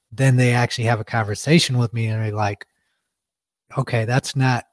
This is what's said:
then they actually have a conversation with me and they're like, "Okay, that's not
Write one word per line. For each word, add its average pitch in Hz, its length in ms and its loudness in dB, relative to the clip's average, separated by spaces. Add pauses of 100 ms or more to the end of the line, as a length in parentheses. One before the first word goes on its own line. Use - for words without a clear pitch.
(120)
then 131 240 2
they 123 160 4
actually 120 320 0
have 113 160 0
a 110 40 -6
conversation 123 720 0
with 120 140 0
me 113 140 -2
and 110 160 -2
they're 107 100 -2
like, 104 340 -4 (1120)
"Okay, 120 280 -2
that's 123 320 -2
not 127 360 0